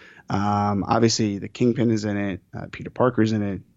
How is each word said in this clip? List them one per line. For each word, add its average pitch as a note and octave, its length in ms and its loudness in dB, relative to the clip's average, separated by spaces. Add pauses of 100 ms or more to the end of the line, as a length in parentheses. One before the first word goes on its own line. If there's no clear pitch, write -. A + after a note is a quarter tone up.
(280)
Um, G2+ 600 0
obviously, A2+ 500 2
the G#2 120 -10
Kingpin A2+ 420 0
is G#2+ 120 0
in G#2 140 -2
it. G2+ 240 -4 (100)
Uh, G#2+ 200 -10
Peter - 180 -12
Parker's A#2 420 2
in G#2+ 120 0
it. G2 180 -4 (160)